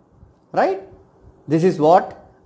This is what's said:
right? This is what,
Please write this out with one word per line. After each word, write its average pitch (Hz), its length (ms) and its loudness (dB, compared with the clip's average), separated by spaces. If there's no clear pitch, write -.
right? 381 300 -2
This 160 160 0
is 160 160 -2
what, 165 500 0